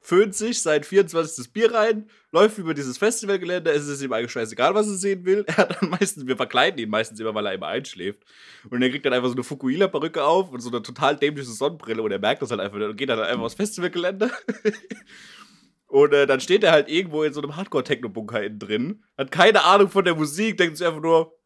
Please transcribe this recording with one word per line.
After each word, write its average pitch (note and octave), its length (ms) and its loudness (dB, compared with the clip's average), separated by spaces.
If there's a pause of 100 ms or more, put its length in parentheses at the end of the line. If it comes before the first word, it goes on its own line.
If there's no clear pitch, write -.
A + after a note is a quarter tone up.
föhnt G3 360 2
sich A3+ 260 -4
sein D3+ 220 0
vierundzwanzigstes E3 640 0
Bier A#3 260 0
rein, G#3+ 340 0 (220)
läuft G#3 280 4
über E3 160 -4
dieses C3+ 240 -6
Festivalgelände, F3+ 720 -2
es D3 160 0
ist C#3 120 -8
ihm C3+ 120 -4
eigentlich A#2 180 -2
scheißegal, A#2 440 0
was G#3+ 120 2
er G#3 80 -4
sehen F#3+ 300 -4
will. G3+ 200 2
<laughs> - 40 -6
Er D#3+ 80 -2
hat - 260 2
dann F3 80 -2
meistens, D#3 360 -4
wir B2+ 100 -2
verkleiden C3+ 420 0
ihn A2 120 -6
meistens A2 280 -2
immer, A2 160 -6
weil G#2 120 -2
er F#2+ 80 -4
immer F#2 120 -8
einschläft. G2+ 560 -8 (480)
Und B2 100 -2
er B2+ 100 4
kriegt C#3 140 -8
dann C3+ 80 2
einfach B2+ 160 2
so A#2+ 60 -2
eine B2+ 80 -4
Fukuhila-Perücke C#3+ 840 -2
auf F3 280 2
und B2 80 -10
so A#2+ 100 -10
eine A#2 120 -4
total D3 340 0
dämliche C#3+ 340 -2
Sonnenbrille A#2 520 -4
und G#2+ 100 -2
er G2 80 -4
merkt G#2 220 0
das A#2 100 -6
halt G#2 80 -4
einfach G2+ 180 -8
nicht G#2 100 -4
und G#2 80 -8
geht C3 120 -6
dann A#2 100 0
einfach A2+ 260 -2
aufs A#2 100 -6
Festivalgelände. F#3+ 760 -4 (320)
<laughs> G#3+ 80 0 (1160)
Und, C#3+ 260 6
äh, C#3+ 140 6
dann C3+ 140 2
steht F#3+ 240 2
er E3 80 6
halt D3+ 180 4
irgendwo D#3 320 -2
in D3+ 100 0
so D3 80 -8
einem D3 160 -8
Hardcore-Techno-Bunker A#2 840 -4
innen G#2+ 160 -8
drin, A2+ 460 -6 (120)
hat C3+ 140 -6
keine G3+ 340 4
Ahnung G3 240 6
von G3 160 0
der F3 100 2
Musik, D#3 440 -2
denkt E3 180 2
sich F3 100 -4
einfach E3 140 -2
nur E3 320 2 (140)